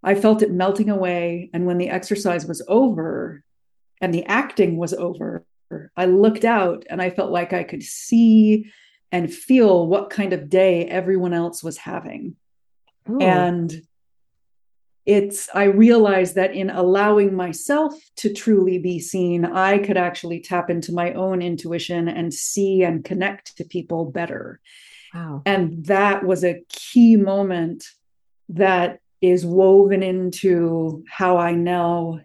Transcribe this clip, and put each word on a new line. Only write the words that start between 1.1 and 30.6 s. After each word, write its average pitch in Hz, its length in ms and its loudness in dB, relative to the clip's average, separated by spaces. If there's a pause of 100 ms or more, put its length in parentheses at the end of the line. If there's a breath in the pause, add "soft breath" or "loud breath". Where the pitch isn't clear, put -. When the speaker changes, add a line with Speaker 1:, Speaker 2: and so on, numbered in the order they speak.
Speaker 1:
And 175 120 -2
when 180 120 -2
the 180 120 -2
exercise 180 560 -4
was 165 220 -12
over 165 760 -2 (580)
and 185 120 -2
the 170 120 -4
acting 196 520 0
was 165 160 -6
over, 170 520 -8 (500)
I 180 100 -2
looked 202 380 4
out 208 460 0
and 170 120 -6
I 180 100 -2
felt 180 200 -6
like 175 220 -4
I 175 100 -4
could - 200 -12
see 220 840 4 (460 loud breath)
and 175 220 -4
feel 202 540 4
what 190 220 -2
kind 196 240 -4
of 147 160 -8
day 185 360 2
everyone 180 480 -2
else 170 300 -4
was 160 140 -10
having. 170 580 -14 (760)
Speaker 2:
Ooh. 247 120 -4
Speaker 1:
And 175 500 0 (1300)
it's, 202 480 0
I 202 100 2
realized 202 720 4
that 190 180 0
in 190 160 -4
allowing 196 680 2
myself 285 580 -4 (240)
to 214 160 -4
truly 190 440 2
be 175 220 -4
seen, 175 460 -2
I 190 340 2
could 202 180 0
actually 175 440 -4
tap 175 280 -6
into 170 240 -4
my 175 200 -4
own 185 280 -4
intuition 170 680 -6
and 165 260 -6
see 190 500 -2
and 165 200 -2
connect 196 540 -8
to 170 80 -12
people 165 400 -8
better. 165 540 -10 (540 soft breath)
Speaker 2:
Wow. 160 320 -12
Speaker 1:
And 170 400 -2
that 196 380 0
was 185 200 -2
a 175 260 -2
key 233 460 4
moment 190 720 0 (640)
that 180 500 0 (220)
is 180 240 2
woven 190 580 6
into 175 1040 -2